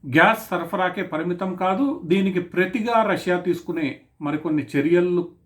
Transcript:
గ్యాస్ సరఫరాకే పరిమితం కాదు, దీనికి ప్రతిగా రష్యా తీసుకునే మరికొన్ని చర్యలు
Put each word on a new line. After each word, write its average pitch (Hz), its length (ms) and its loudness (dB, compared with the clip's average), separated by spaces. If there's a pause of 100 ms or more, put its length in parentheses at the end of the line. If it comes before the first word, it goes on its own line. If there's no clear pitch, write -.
గ్యాస్ 160 440 4
సరఫరాకే 180 560 -4
పరిమితం 175 520 -4
కాదు, 190 300 0 (200)
దీనికి 180 360 2 (120)
ప్రతిగా 208 500 0
రష్యా 185 360 0
తీసుకునే 170 480 -2 (340)
మరికొన్ని 151 420 -2
చర్యలు 175 600 2 (220)